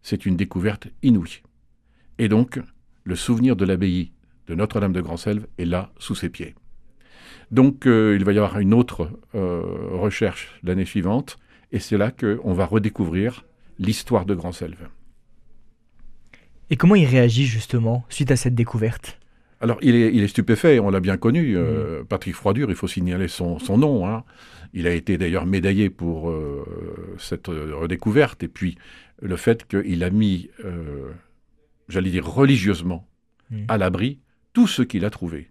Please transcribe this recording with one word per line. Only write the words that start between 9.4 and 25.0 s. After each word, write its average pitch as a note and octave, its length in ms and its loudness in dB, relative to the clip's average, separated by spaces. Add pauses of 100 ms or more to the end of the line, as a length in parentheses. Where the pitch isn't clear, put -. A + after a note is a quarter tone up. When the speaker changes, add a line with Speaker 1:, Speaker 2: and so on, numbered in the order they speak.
Speaker 1:
recherche F#2+ 720 -4
l'année F#2 220 0
suivante, G#2 520 -4 (340)
et G#2+ 80 -4
c'est - 180 -2
là G#2 140 2
qu'on G#2+ 420 -2
va F#2 120 2
redécouvrir G2+ 800 -2 (320)
l'histoire A#2+ 480 0
de G2+ 80 -2
Grand-Selve. E2+ 540 -8 (1800)
Speaker 2:
Et D#3 40 2
comment F3+ 200 8
il F3 100 8
réagit, B2 400 4
justement, A#2 640 -2
suite C3 220 0
à C3 40 6
cette B2 200 0
découverte ? A#2 640 -2 (420)
Speaker 1:
Alors, A#2 200 0
il B2 140 6
est, A2+ 180 4
il A2 100 4
est G2+ 40 2
stupéfait, A#2+ 520 4
on G2+ 100 2
l'a F#2+ 120 2
bien F#2+ 160 0
connu, C3+ 400 2
euh, D#2 420 -2
Speaker 2:
Mhm. B1 60 -12
Speaker 1:
Patrick F#2 300 -4
Froidure, A2 340 0
il F2+ 60 0
faut G2 120 -6
signaler F2+ 400 -2
son, E2+ 320 -6
son G2+ 180 0
nom, B2+ 300 2
hein. A2+ 160 -6 (500)
Il F2 140 -2
a F2 60 2
été F2 240 -2